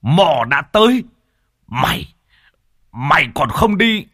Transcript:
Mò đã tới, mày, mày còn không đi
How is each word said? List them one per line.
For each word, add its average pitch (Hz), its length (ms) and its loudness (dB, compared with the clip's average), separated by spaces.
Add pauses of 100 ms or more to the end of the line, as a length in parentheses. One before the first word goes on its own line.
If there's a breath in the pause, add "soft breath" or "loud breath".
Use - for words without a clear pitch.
Mò 147 460 2
đã 139 140 0
tới, 233 420 2 (600)
mày, - 480 -6 (760)
mày 139 420 -2
còn 135 160 -2
không 208 280 0
đi 214 360 0